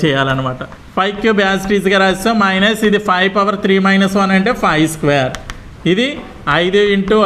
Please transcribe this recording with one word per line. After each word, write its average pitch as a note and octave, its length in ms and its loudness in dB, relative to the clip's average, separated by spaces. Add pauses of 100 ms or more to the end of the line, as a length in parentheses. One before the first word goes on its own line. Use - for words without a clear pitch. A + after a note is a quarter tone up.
చేయాలన్నమాట. C3+ 580 -2 (340)
ఫైవ్ G3 260 -2
క్యూబ్ A3 180 2 (100)
as F#3+ 160 -2
it G3+ 120 -2
is-గా F#3+ 260 2
రాస్తాం, F#3+ 300 0 (100)
మైనస్ G3 440 0
ఇది G3+ 120 2 (100)
ఫైవ్ F#3 260 2
పవర్ G3+ 280 0
త్రీ G3 100 2 (140)
మైనస్ G3 320 2
వన్ F#3+ 180 0
అంటే G#3 140 0 (120)
ఫైవ్ D#3+ 300 2
స్క్వేర్. C3+ 400 0 (560)
ఇది G#3+ 160 2 (560)
ఐదు F#3+ 180 2 (140)
ఇంటూ G3 320 0